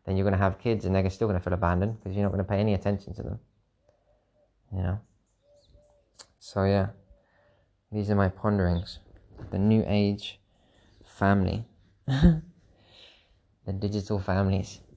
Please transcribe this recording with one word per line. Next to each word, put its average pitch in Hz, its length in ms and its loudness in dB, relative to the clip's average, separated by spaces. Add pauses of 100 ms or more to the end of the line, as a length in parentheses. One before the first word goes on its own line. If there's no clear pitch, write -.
then 95 140 -2
you're 98 60 0
gonna 98 120 0
have 95 220 2
kids 110 280 -2
and 92 100 2
they're 95 160 2
still 113 160 -2
gonna 92 120 0
feel 90 140 -2
abandoned 92 500 0
'cause 92 100 -8
you're 101 100 0
not 98 80 0
gonna 98 120 -2
pay 98 160 -2
any 107 140 2
attention 98 400 -4
to - 80 -10
them. - 180 -10 (1400)
You 92 60 -4
know? 92 180 -4 (1400)
So - 240 -4
yeah, 98 240 2 (1040)
these 104 180 -4
are 104 60 2
my 98 140 4
ponderings. 90 680 -2 (540)
The 95 80 -4
new 110 280 4
age 101 540 -2 (640)
family. 98 600 0 (420)
<laughs> - 0 -
The 156 340 4 (1300)
digital 101 460 -4
families. 95 640 -2 (160)